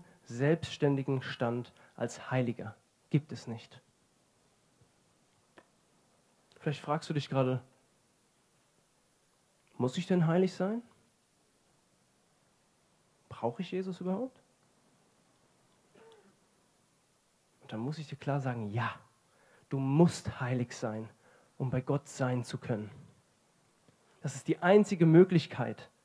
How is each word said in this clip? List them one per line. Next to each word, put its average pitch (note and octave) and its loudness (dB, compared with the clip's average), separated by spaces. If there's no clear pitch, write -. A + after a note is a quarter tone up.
selbstständigen C#3 0
Stand A#2+ -4
als - -8
Heiliger. A#2 -4
Gibt D3+ 0
es - -12
nicht. - -14
Vielleicht D3 -6
fragst D3+ -4
du E3 -2
dich C#3+ -4
gerade, C3 0
muss B2 -2
ich F3 -6
denn F3+ 4
heilig F3+ 2
sein? G#3+ -4
Brauche - -6
ich E3+ -8
Jesus F#3 -6
überhaupt? G3 -6
Und - -16
dann A2 -6
muss D3 -6
ich D#3 -12
dir - -14
klar C#3 -4
sagen, A#2+ -4
ja, A2+ -4
du C#3 -4
musst C#3+ 2
heilig B2 -4
sein, A2 -6
um C3 -2
bei B2+ -2
Gott C#3+ -2
sein B2+ -4
zu - -8
können. G#2+ -4
Das D3 -6
ist - -14
die E3 0
einzige F#3 6
Möglichkeit, D#3+ 6